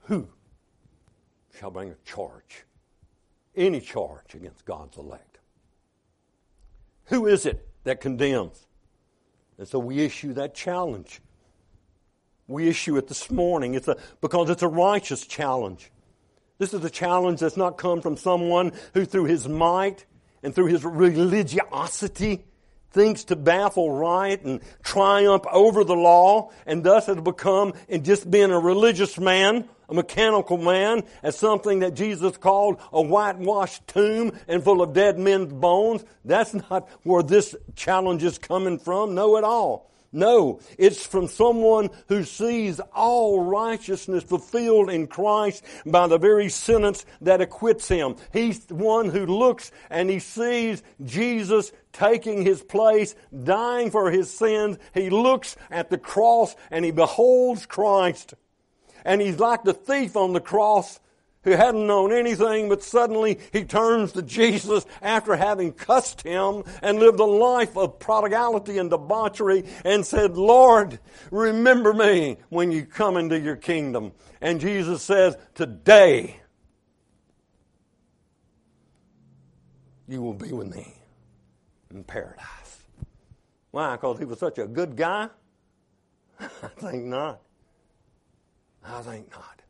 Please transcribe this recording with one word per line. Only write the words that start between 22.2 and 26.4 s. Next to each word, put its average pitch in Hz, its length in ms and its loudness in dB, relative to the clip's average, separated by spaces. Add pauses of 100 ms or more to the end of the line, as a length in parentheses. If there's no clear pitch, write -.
thinks 208 340 2
to 180 120 -4
baffle 170 540 0
right 180 540 -2
and 131 160 -6 (220)
triumph 196 680 4
over 208 320 6
the 175 140 2
law, 175 540 6 (140)